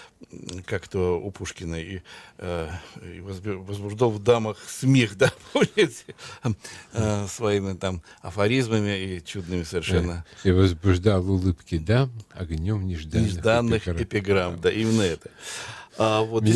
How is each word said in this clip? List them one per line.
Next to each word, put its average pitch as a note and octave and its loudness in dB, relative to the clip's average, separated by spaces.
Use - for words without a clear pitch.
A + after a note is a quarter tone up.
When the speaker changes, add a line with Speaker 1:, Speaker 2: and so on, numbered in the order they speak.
Speaker 1:
м, F2+ -14
как-то F2+ -2
у G2+ -8
Пушкина F2 -10
и, F2 -8
э, F2 -6
и F2 -14
возбе-, F#2+ -8
возбуждал G2+ -2
в G#2 -2
дамах A2 2
смех, B2+ 4
<laughs> - -12
да, C3 6
помните? - 0
Э, G#2+ 0
своими G2+ 0
там F#2 -4
афоризмами G#2 0
и E2 -12
чудными F2 -6
совершенно F2 -2
Speaker 2:
Э, G2 4
и F#2 6
возбуждал F#2 4
улыбки F#2 0
дам A2+ 0
огнём F2+ -4
нежданных F2+ -2
Speaker 1:
нежданных A2+ 2
Speaker 2:
эпиграмм. F2 -2
Speaker 1:
эпиграмм, E2+ -10
да, F2+ 4
именно A2+ 2
это. E2 -2
А A2 4
вот A2 0
Speaker 2:
Меня, A2 8